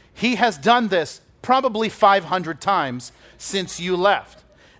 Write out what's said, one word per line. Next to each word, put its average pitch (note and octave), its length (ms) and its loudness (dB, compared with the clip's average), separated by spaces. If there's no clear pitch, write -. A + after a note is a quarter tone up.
He A#3+ 240 -2
has G#3+ 200 0
done A3+ 300 2
this F3 340 -2
probably A#3+ 480 0
five G3 360 4
hundred F3 360 -4
times C#3+ 500 -2
since F#3 420 -6
you F3+ 160 -2
left." F3+ 480 0